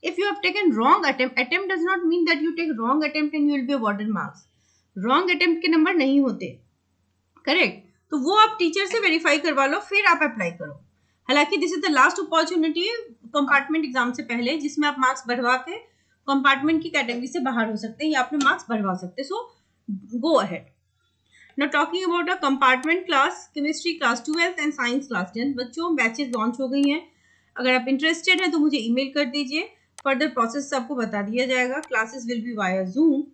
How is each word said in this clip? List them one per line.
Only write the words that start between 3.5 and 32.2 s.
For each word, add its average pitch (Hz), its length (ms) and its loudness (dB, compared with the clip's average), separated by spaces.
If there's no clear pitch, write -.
will 254 100 -2
be 277 80 0
awarded 208 360 -2
marks। 156 300 -6
Wrong 269 340 2
attempt 330 320 2
के - 60 0
नंबर 330 280 4
नहीं 277 240 4
होते, 233 260 -2
correct। 285 400 0
तो 302 80 -2
वो 330 160 0
आप 440 220 4
teacher 359 280 0
से 440 140 -2
verify 320 400 2
करवा 277 260 2
लो, 302 140 0
फिर 403 260 0
आप 339 160 4
apply 220 300 -2
करो। 151 200 -12
हालांकि 294 280 4
this 339 200 0
is 302 80 -6
the 349 80 0
last 285 280 4
opportunity 330 680 0
compartment 285 500 2
exam 247 280 -2
से - 120 -8
पहले, 240 340 -2
जिसमें 294 300 -2
आप 277 100 -2
marks 262 300 0
बढ़वा 247 300 0
के 330 180 -10
compartment 277 540 2
की 330 80 -8
category 247 380 -2
से 349 140 -4
बाहर 233 280 0
हो 214 80 -4
सकते 226 260 -8
हैं 311 80 2
या 269 100 2
अपने 294 220 -2
marks 311 260 2
बढ़वा 202 260 -2
सकते 180 260 -10
हैं। 269 60 -8
So 247 920 -10
go 320 200 2
ahead। 175 300 -6
Now 285 100 0
talking 320 360 0
about 339 240 0
a 359 120 0
compartment 277 680 2
class, 320 340 2
chemistry 302 400 -2
class 240 300 0
twelfth 339 340 -2
and 294 140 0
science 254 340 -2
class 185 240 -4
tenth। 254 240 -4
बच्चों, 320 400 -4
बैचेस 240 400 -2
लॉन्च 233 240 -2
हो 262 80 -2
गई 277 220 2
हैं, 311 100 0
अगर 254 180 2
आप 247 140 0
इंटरेस्टेड 330 540 2
हैं 359 80 2
तो 320 80 0
मुझे 294 200 2
ईमेल 247 360 0
कर 294 160 2
दीजिए, 294 380 -4
फर्दर 269 240 0
प्रोसेस 254 460 -2
आपको 262 220 -4
बता 208 260 -4
दिया 233 240 -2
जाएगा। 254 360 0
Classes 233 460 -4